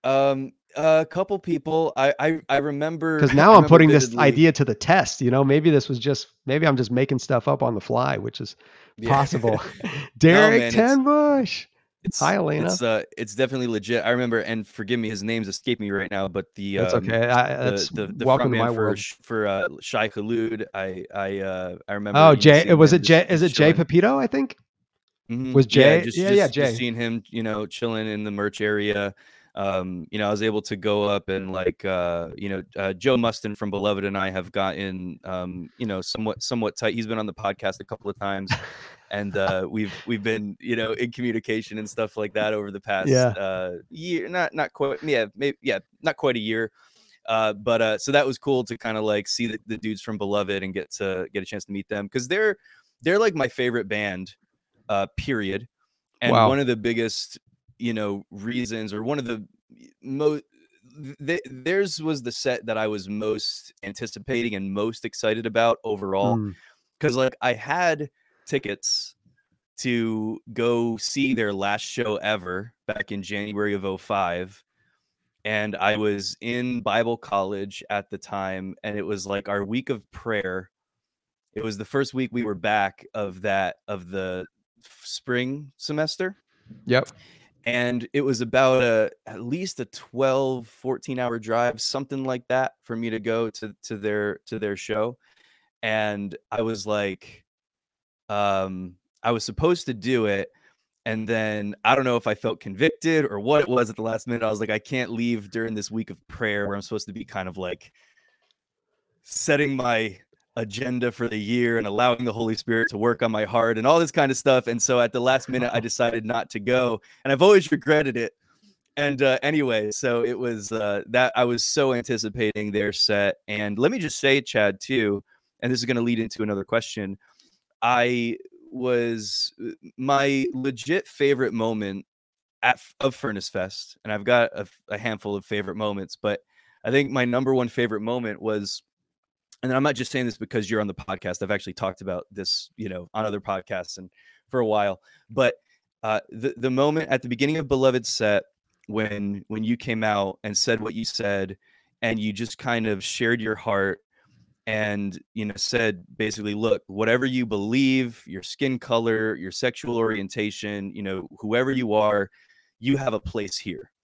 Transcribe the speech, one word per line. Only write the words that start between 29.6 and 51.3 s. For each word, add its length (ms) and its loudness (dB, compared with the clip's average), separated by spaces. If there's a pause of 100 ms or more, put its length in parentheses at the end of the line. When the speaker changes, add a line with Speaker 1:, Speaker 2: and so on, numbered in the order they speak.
Speaker 1:
you 80 -6
know, 100 0
I 20 2
was 120 0
able 200 0
to 140 -6
go 280 0
up 240 0
and, 240 -4
like, 320 -4
uh, 520 -2
you 120 -8
know, 140 -4 (140)
uh, 160 -2
Joe 240 2
Mustin 400 -2
from 140 -6
Beloved 340 0
and 120 -2
I 140 0
have 220 -6
gotten, 720 -4
um, 520 -8
you 100 -6
know, 140 -4
somewhat, 420 -6
somewhat 340 -2
tight. 180 -2
He's 140 -4
been 100 -4
on 80 -4
the 80 -8
podcast 460 -4
a 40 -12
couple 260 -10
of 80 -10
times, 320 -6
Speaker 2:
<laughs> 600 -10
Speaker 1:
and, 260 -4
uh, 320 0
we've, 380 -6
we've 160 -2
been, 380 -4
you 160 -2
know, 160 -2
in 180 -2
communication 680 -4
and 120 -10
stuff 260 -6
like 180 -6
that 200 0
over 160 -4
the 100 -10
past, 300 -2
Speaker 2:
Yeah. 260 4
Speaker 1:
uh, 420 -6 (120)
year. 380 -6
Not, 260 -2
not 180 -4
quite, 300 -2
yeah, 320 2
maybe, 280 -4
yeah, 180 -2 (200)
not 160 -2
quite 200 0
a 40 -2
year. 300 -2 (560)
Uh, 280 2
but, 280 0
uh, 160 2
so 140 -2
that 140 6
was 120 -4
cool 260 0
to 140 -8
kinda, 220 -4
like, 280 0
see 200 -2
the, 180 -6
the 120 -6
dudes 240 -6
from 160 -8
Beloved 440 -2
and 120 -8
get 180 -8
to, 420 -4